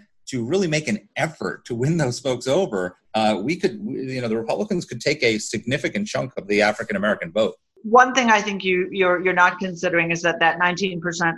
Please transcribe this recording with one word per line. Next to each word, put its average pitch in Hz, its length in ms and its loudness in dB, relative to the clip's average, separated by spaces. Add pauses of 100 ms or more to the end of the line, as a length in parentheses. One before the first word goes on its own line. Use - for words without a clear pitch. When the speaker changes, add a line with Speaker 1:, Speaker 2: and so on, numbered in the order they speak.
(280)
Speaker 1:
to 120 180 -4
really 180 220 0
make 151 220 -2
an - 260 -4
effort 131 520 -4
to 123 60 -6
win 131 220 0
those 127 240 0
folks 127 280 -4
over, 131 500 0 (160)
uh, 107 280 2
we 143 140 -2
could, - 260 -2
you 131 380 -6
know, 123 80 -4
the 110 100 0
Republicans 170 460 -2
could 120 160 -12
take 151 240 -2
a 113 140 4
significant 110 680 -4
chunk 135 300 -4
of 95 140 -8
the 104 120 4
African-American 101 680 0
vote. 101 240 0 (280)
Speaker 2:
One 247 300 6
thing 240 160 2
I 208 120 6
think 196 220 -6
you, 185 280 0
you're, 180 320 2
you're 185 100 2
not 180 240 4
considering 170 540 -2
is 165 100 -4
that 165 200 0
that 165 180 4
nineteen 180 420 -2
percent 170 360 -2